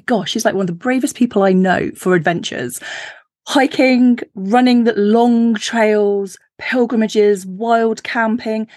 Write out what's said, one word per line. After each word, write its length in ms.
gosh, 280
she's, 120
like, 100
one 100
of 20
the 80
bravest 420
people 260
I 120
know 420
for 180
adventures. 680
Hiking, 680
running 500
the 80
long 640
trails, 840
pilgrimages, 880
wild 560
camping, 640